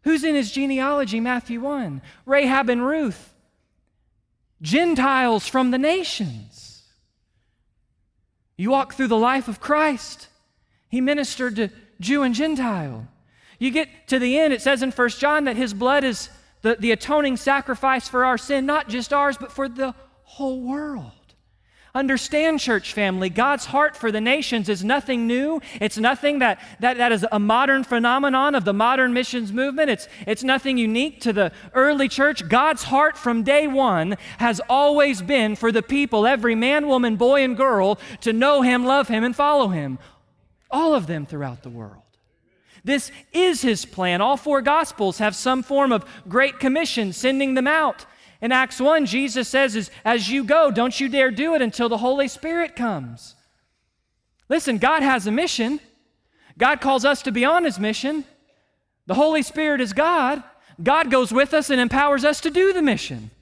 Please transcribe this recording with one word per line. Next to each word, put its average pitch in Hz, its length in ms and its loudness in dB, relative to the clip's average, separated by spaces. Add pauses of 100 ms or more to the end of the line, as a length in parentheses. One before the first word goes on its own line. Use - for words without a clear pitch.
who's 302 220 0
in 311 100 0
his 247 180 0
genealogy, 269 680 -2
Matthew 240 420 -4
one? 247 400 -6 (240)
Rahab 269 460 2
and 240 120 0
Ruth, 277 480 -4 (1300)
Gentiles 262 840 2
from 254 220 0
the 254 80 0
nations. 254 1080 -4 (1700)
You 202 140 -2
walk 269 240 0
through 262 140 0
the 220 60 2
life 254 320 0
of 214 120 -10
Christ, 302 680 -2 (600)
he 254 120 -2
ministered 254 560 -2
to 208 120 -2 (300)
Jew 269 240 0
and 247 100 0
Gentile. 214 720 -4 (520)
You 254 100 -2
get - 380 -4
to 262 100 0
the 247 220 2
end, 311 140 4
it 226 100 -4
says 254 180 2
in 262 100 -2
First 240 280 -2
John 294 240 2
that 254 120 -2
his 220 200 -2
blood 262 280 2
is 247 260 -4 (340)
the, 220 160 0
the 226 120 0
atoning 277 460 0
sacrifice 269 680 -2
for 254 180 0
our 254 140 0
sin, 269 260 -2
not 294 240 -2
just 240 240 -4
ours, 285 240 0
but 247 140 -14
for 269 180 -6
the 254 240 -6 (300)
whole 262 380 -8
world. 254 520 -8 (800)
Understand, 285 680 0
church 214 320 -2
family, 190 360 -2
God's 247 360 0
heart 294 320 0
for 220 160 -4
the 214 80 -2
nations 233 480 0
is 190 120 -2
nothing 240 460 -2
new. 277 340 -2 (200)
It's 214 160 -4
nothing 269 420 0
that, 226 240 0 (160)
that, 247 160 0
that 240 160 2
is 208 220 0
a 214 40 0
modern 254 460 2
phenomenon 262 720 2
of 220 80 0
the 202 80 0
modern 247 400 2
missions 240 400 -4
movement. 277 380 0
It's, - 180 -4 (180)
it's 220 160 -4
nothing 262 360 0
unique 240 420 -2
to 226 140 -2
the 185 180 0 (220)
early 269 340 2
church. 269 400 0
God's 262 360 2
heart 285 340 2
from 233 260 -2
day 294 240 2
one 208 480 0 (220)
has 233 320 0
always 285 520 4
been 214 360 0
for 226 120 0
the 220 140 0
people, 254 420 0
every 233 300 2
man, 285 320 0
woman, 247 300 2
boy, 269 260 4
and 247 140 -2
girl, 208 420 2 (220)
to 233 100 -2
know 269 300 4
him, 247 240 2
love 269 240 2
him, 226 160 0
and 247 100 -4
follow 285 320 2
him. 143 320 -4 (720)
All 311 240 2
of 190 140 0
them 156 180 -6
throughout 139 360 -10
the 131 80 -16
world. 107 340 -16 (840)
This 269 260 -2 (220)
is 349 300 2
his 226 200 0
plan. 180 380 -2
All 262 160 2
four 277 240 0
Gospels 269 560 0
have 208 180 0
some 262 260 -2
form 277 300 2
of 220 140 0 (240)
Great 269 280 0
Commission, 262 540 -2
sending 269 440 -2
them 262 120 0
out. 302 380 0 (360)
In 233 100 -2
Acts 254 300 0
one, 302 240 4
Jesus 240 420 -2
says, 254 280 0
is, 208 160 -4 (120)
"As 220 280 0
you 269 120 -2
go, 294 280 4
don't 233 280 -2
you 277 80 -2
dare 262 220 2
do 285 240 -2
it 294 80 2
until 233 280 -2
the 220 100 -2
Holy 269 280 0
Spirit 330 480 -6
comes." 147 600 -8 (1120)
Listen, 262 300 0
God 285 240 2
has 247 240 2
a 208 40 -2
mission. 285 480 -2 (800)
God 269 240 2
calls 269 240 0
us 277 160 2
to 262 100 -4
be 240 140 0
on 330 200 2
his 202 120 -2
mission. 254 480 -4 (800)
The 185 80 -4
Holy 302 300 2
Spirit 302 360 -2
is 208 140 -4
God. 294 480 0 (400)
God 277 300 2
goes 254 200 2
with 277 220 2
us 302 160 0
and 262 100 2
empowers 269 460 2
us 294 160 2
to 330 80 -2
do 370 240 2
the 359 80 0
mission. 127 480 -2 (120)